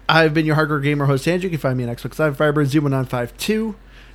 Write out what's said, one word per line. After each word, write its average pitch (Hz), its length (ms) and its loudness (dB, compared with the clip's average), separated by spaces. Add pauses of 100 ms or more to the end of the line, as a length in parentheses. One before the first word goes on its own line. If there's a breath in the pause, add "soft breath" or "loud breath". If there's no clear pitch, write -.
I've 156 260 4
been 160 100 2
your 156 120 2
hardcore 151 260 0
gamer 143 240 0
host, 139 200 0
Andrew. 180 220 0
You 165 80 -2
can 135 40 -8
find 131 180 -2
me 123 60 -4
on 120 100 -6
Xbox - 240 -10
Live, 151 180 0
Firebird, 147 320 2
Z 147 120 2
one 143 100 0
nine 131 160 0
five 120 320 -6
two. 214 380 -2 (380 loud breath)